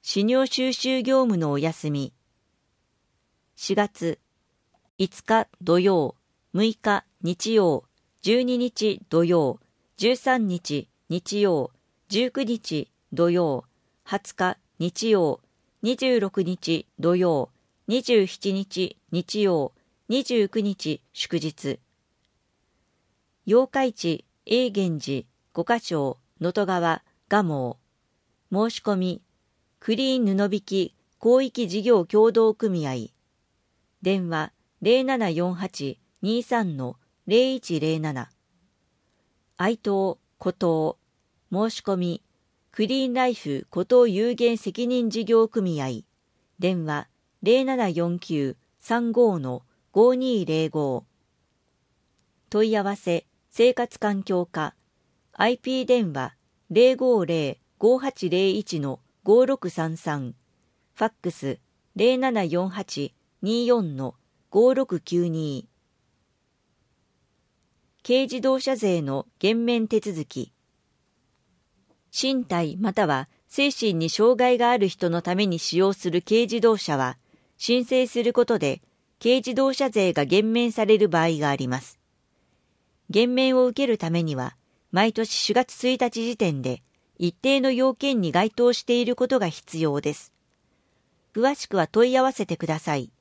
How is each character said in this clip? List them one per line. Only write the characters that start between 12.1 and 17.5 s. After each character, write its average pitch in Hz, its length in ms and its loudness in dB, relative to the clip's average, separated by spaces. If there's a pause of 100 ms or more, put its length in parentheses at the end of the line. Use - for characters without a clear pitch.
九 277 140 -4
日 214 480 -6 (220)
土 170 160 2
曜、 165 340 0 (400)
二 196 160 -6
十 - 140 -18
日 185 240 -2 (200)
日 180 300 -4
曜、 175 320 2 (400)
二 247 160 -2
十 254 220 2
七 196 260 -2
日 165 420 -4 (140)
土 170 160 2
曜、 170 340 0 (360)